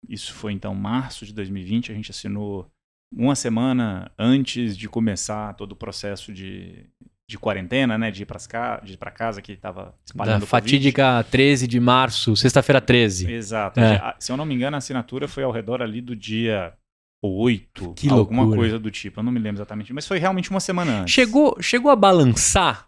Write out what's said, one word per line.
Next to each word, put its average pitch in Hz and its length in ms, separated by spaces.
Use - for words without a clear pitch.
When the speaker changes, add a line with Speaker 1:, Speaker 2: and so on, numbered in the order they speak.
Speaker 1:
Isso - 240
foi, 104 200
então, 98 240
março 110 500
de 107 80
dois 98 160
mil 98 100
e 90 60
vinte. 113 240
A 110 40
gente 107 180
assinou 101 580
uma 127 220
semana 117 840
antes 120 600
de 104 120
começar 107 680
todo 101 180
o - 40
processo 101 560
de, 95 540
de 110 80
quarentena, 110 640
né, 113 140
de 98 100
ir 98 40
pras - 200
ca-, 117 320
de 95 140
ir 95 40
pra - 140
casa, 110 320
que 98 140
tava 95 360
espalhando 104 340
Speaker 2:
Da 104 40
Speaker 1:
o - 40
covid. - 20
Speaker 2:
fatídica 131 540
treze 135 420
de 120 140
março, 123 560
sexta-feira 131 440
treze. 104 480
Speaker 1:
Exato. 110 520
Speaker 2:
É. 110 160
Speaker 1:
Já, - 240
se - 100
eu 127 60
não 151 100
me 147 80
engano, 135 220
a - 20
assinatura 131 480
foi 139 160
ao 131 80
redor 117 320
ali 113 180
do 123 140
dia 110 600
oito, 98 720
Speaker 2:
Que 143 140
Speaker 1:
alguma 117 340
Speaker 2:
loucura. 110 180
Speaker 1:
coisa 113 180
do 107 140
tipo. - 260
Eu 110 60
não 123 80
me 123 80
lembro 104 180
exatamente, 104 340
mas 147 140
foi 185 140
realmente 185 320
uma 190 80
semana 175 400
antes. 87 120
Speaker 2:
Chegou, 254 480
chegou 247 300
a 269 60
balançar 175 920